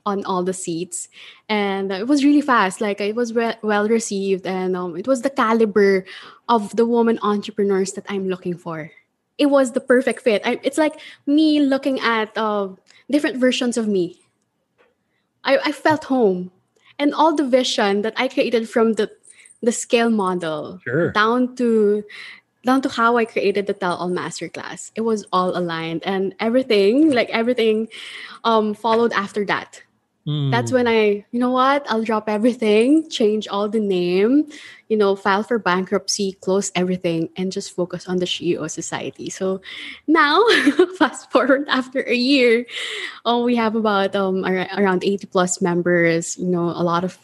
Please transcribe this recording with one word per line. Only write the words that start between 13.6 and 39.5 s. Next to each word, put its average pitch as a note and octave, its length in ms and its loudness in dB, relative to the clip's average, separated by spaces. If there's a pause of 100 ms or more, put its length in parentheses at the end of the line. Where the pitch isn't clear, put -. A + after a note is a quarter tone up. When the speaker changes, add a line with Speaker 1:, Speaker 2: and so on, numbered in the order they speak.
Speaker 1:
of A3+ 100 -2
me. F#3 340 -2 (1200)
I, C#4 260 2
I - 20 -2
felt - 340 0
home, F#3+ 440 2 (480)
and C#4+ 160 0
all D4+ 220 4
the D4 100 0
vision A#3 560 2
that F#3+ 160 -4
I B3 100 0
created A#3 420 0
from A3+ 240 2
the, G#3 180 -2 (500)
the A#3 100 0
scale A#3 380 0
model F#3 760 -2
Speaker 2:
Sure. C#3+ 280 0
Speaker 1:
down B3 460 2
to, G#3+ 460 2 (600)
down C4 160 2
to C4+ 80 0
how A#3 280 2
I A3+ 80 2
created G3 420 -2
the E3+ 100 -2
Tell F3 160 -2
All F3+ 160 -6
Masterclass. E3+ 880 -10
It A3 60 -6
was A3+ 300 -2
all F#3 240 0
aligned, E3 460 -4
and F#3+ 380 -2
everything, A#3+ 720 4
like, A#3 180 2
everything, A3+ 600 0 (540)
um, G#3+ 300 2
followed A3+ 400 0
after G3 320 -2
that. - 380 -4 (680)
That's C3 220 0
Speaker 2:
Mm. - 20 -6
Speaker 1:
when B3 140 2
I, G#3+ 420 2
"You A#3+ 100 -4
know B3 140 0
what? C4+ 320 2
I'll A3 160 -2
drop G#3+ 280 -2
everything, A3+ 800 2
change G#3+ 380 0
all G3+ 220 -4
the A3+ 100 -2
name, G3 720 2 (400)
you A3 80 0
know, G3 180 4
file G3 280 0
for A#3 160 -2
bankruptcy, F#3+ 840 -2
close G3 320 -2
everything, F3+ 640 -2
and F#3 140 -4
just G3 240 -10
focus F3+ 340 -6
on F#3 80 -2
the F3+ 80 -2
C F3 280 -2
E - 40 -6
O - 80 -6
Society." - 640 -10
So F#3+ 320 -4 (480)